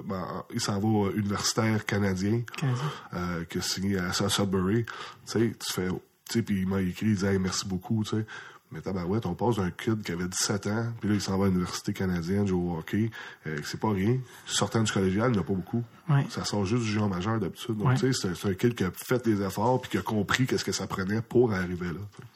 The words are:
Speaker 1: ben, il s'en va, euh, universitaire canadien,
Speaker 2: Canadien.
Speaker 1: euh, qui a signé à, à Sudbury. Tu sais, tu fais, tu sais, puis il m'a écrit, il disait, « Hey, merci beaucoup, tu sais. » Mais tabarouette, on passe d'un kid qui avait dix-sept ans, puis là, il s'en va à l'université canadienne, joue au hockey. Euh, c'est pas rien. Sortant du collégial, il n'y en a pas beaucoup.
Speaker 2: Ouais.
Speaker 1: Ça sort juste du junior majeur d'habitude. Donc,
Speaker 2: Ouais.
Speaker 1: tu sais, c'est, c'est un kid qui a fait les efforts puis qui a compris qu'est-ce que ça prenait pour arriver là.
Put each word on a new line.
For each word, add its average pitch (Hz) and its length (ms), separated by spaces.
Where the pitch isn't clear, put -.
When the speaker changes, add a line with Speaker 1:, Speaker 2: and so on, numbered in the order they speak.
Speaker 1:
ben, 92 180
il 123 80
s'en 101 180
va, 104 280
euh, 95 80
universitaire 107 680
canadien, 101 560
Speaker 2:
Canadien. 127 260
Speaker 1:
euh, 87 320
qui - 140
a - 20
signé 95 380
à, 90 80
à 98 240
Sudbury. 98 560
Tu - 60
sais, 113 260
tu - 120
fais, 92 140
tu 90 100
sais, 117 120
puis 98 200
il 92 40
m'a 95 140
écrit, 92 280
il 110 80
disait, « 98 180
Hey, 95 40
merci 95 300
beaucoup, 101 360
tu 107 120
sais. » 110 100
Mais 80 80
tabarouette, 95 460
on 87 80
passe 110 220
d'un 92 140
kid 110 320
qui - 80
avait 87 160
dix-sept 95 400
ans, 113 340
puis 101 80
là, 104 60
il 98 60
s'en 95 180
va 98 60
à 98 40
l'université 90 440
canadienne, 95 560
joue 87 240
au 82 60
hockey. 107 340
Euh, 78 160
c'est - 160
pas 110 140
rien. 104 260
Sortant - 380
du 107 80
collégial, 98 400
il - 40
n'y 104 40
en 87 40
a - 20
pas 101 80
beaucoup. 117 320
Speaker 2:
Ouais. 143 220
Speaker 1:
Ça 90 140
sort 104 200
juste 117 180
du 110 80
junior 104 180
majeur 98 300
d'habitude. 107 380
Donc, 104 100
Speaker 2:
Ouais. 123 80
Speaker 1:
tu 127 180
sais, - 0
c'est, 95 220
c'est 104 140
un 95 60
kid 120 200
qui - 80
a 90 100
fait - 320
les 107 160
efforts 104 400
puis - 120
qui 101 60
a 90 40
compris 107 440
qu'est-ce - 180
que 98 80
ça 92 160
prenait 101 340
pour 117 300
arriver 90 340
là. 85 140